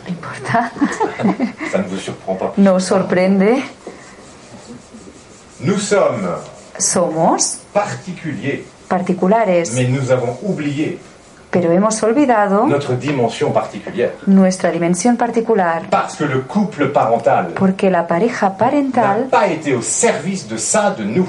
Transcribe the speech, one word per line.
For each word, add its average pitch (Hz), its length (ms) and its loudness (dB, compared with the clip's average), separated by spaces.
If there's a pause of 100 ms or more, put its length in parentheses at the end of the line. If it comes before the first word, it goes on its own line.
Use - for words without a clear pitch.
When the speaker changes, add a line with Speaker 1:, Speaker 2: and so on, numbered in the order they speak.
Speaker 1:
importa. - 600 -4 (520)
Speaker 2:
<laughs> 277 480 -4
Ça - 60 0
ne - 100 -2
vous - 100 -6
surprend - 380 -8
pas - 140 -4
plus - 120 0
Speaker 1:
No 196 100 8
Speaker 2:
que 185 60 4
Speaker 1:
os 185 60 0
Speaker 2:
ça. 185 60 -4
Speaker 1:
sorprende. 190 560 2 (2250)
Speaker 2:
Nous 180 180 0
sommes 151 480 0 (500)
Speaker 1:
Somos 175 840 0 (140)
Speaker 2:
particuliers. 160 920 -4 (220)
Speaker 1:
particulares. 185 880 2
Speaker 2:
Mais 127 120 0
nous 131 240 0
avons 123 320 0
oublié 147 560 -4 (520)
Speaker 1:
Pero 175 200 2
hemos 214 320 2
olvidado 220 640 4
Speaker 2:
notre - 280 0
dimension 123 560 -2
particulière. - 600 -2 (160)
Speaker 1:
nuestra 185 440 4
dimensión 175 440 2
particular. 226 720 0
Speaker 2:
Parce - 280 -2
que 156 80 -2
le 131 160 -2
couple 147 500 -2
parental 135 640 2
Speaker 1:
Porque 190 340 2
la 170 180 2
pareja 202 420 0
Speaker 2:
n'a 190 80 -6
Speaker 1:
parental 254 720 2
Speaker 2:
pas - 160 4
été 147 260 -2
au 117 80 0
service 185 640 -2
de 113 100 -6
ça, 208 400 0
de 107 80 -6
nous. 139 240 0